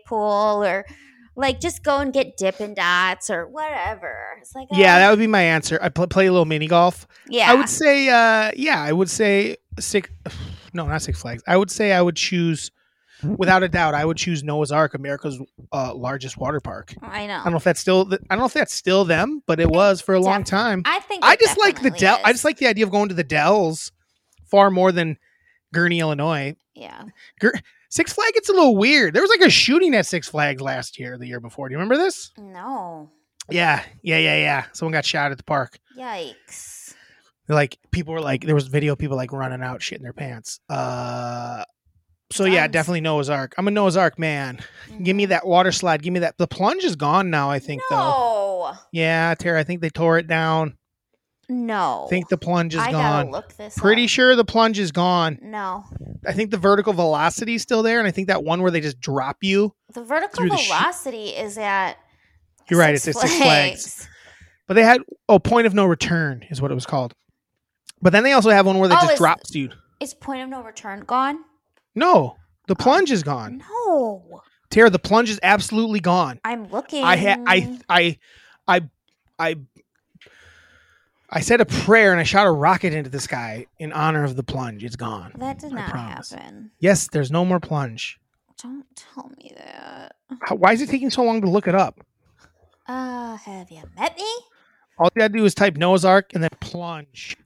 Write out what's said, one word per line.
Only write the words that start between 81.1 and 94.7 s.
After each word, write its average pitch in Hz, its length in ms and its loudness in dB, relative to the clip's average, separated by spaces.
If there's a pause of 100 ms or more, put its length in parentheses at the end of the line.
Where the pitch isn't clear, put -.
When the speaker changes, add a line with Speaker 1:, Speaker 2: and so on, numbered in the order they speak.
Speaker 2:
I 160 100 -4
said 240 200 2
a 214 60 4
prayer 202 460 4
and 170 80 2
I 156 40 -2
shot 202 220 4
a 185 40 6
rocket 165 420 2
into 147 180 -6
the 139 100 -8
sky 117 460 -10 (120)
in 156 140 -10
honor 156 320 0
of 131 120 -4
the 127 80 -6
plunge. 120 400 -8
It's 120 120 -12
gone. 110 420 -12
Speaker 1:
That 262 200 -10
did 294 140 -14
Speaker 2:
I 247 40 -8
Speaker 1:
not 196 140 -8
Speaker 2:
promise. 117 400 -12
Speaker 1:
happen. - 480 -20
Speaker 2:
Yes, 180 300 2
there's 139 240 -4
no 170 120 0
more 180 160 0
plunge. 139 580 -8 (440)
Speaker 1:
Don't 262 220 -16 (100)
tell - 420 -20
me - 200 -20
that. - 580 -20 (280)
Speaker 2:
How, - 120 -4
why 202 180 4
is 226 100 0
it 285 60 -6
taking 262 220 -2
so 254 140 -2
long 226 160 0
to 196 80 0
look 196 180 0
it 175 80 0
up? 190 240 0 (880)
Speaker 1:
Uh, 247 520 -10
have 190 320 -20
you 160 120 -20 (140)
met 269 200 -6
me? 370 80 -12 (760)